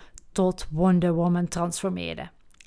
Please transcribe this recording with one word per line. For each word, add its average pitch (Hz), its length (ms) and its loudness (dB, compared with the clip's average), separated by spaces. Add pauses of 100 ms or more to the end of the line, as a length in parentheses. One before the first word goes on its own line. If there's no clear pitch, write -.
(320)
tot - 380 0
Wonder 175 420 4
Woman 175 360 2
transformeerde. 175 840 -6 (340)